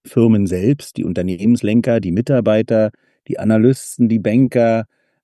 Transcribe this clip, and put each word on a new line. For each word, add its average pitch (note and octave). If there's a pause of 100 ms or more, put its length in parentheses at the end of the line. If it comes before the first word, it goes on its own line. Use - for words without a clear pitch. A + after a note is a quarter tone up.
Firmen A2
selbst, G2
die -
Unternehmenslenker, G#2+
die F2+
Mitarbeiter, A2 (360)
die -
Analysten, A2
die A2
Banker, A2+ (400)